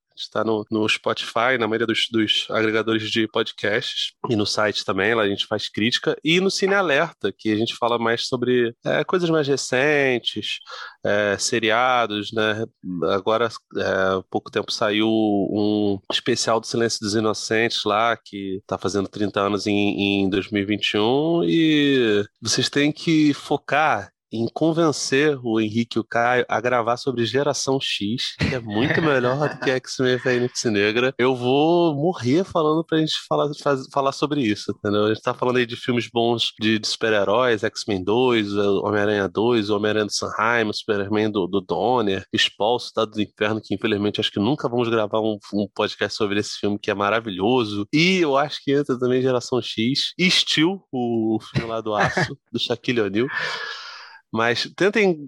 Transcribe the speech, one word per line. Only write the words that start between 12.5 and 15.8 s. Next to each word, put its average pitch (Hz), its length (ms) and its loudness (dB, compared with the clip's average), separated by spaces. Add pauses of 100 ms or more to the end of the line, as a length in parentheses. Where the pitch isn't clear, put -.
Agora, 110 340 0 (280)
é, 95 40 -2
há 95 480 0
pouco - 220 -6
tempo - 220 -2
saiu 107 360 0
um 104 920 2 (100)